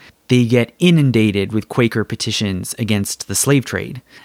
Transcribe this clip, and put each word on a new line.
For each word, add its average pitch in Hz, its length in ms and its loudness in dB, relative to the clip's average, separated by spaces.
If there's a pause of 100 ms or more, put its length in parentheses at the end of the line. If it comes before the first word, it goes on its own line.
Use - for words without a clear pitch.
(300)
they 123 160 4
get 117 340 0
inundated 113 720 2
with 107 160 -4
Quaker 113 380 0
petitions 104 720 -4
against 104 480 -4
the 101 80 -6
slave 139 300 2
trade. 101 360 -8 (240)